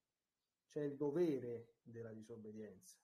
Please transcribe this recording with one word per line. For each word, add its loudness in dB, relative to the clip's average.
c'è 2
il 2
dovere 2
della -8
disobbedienza. -10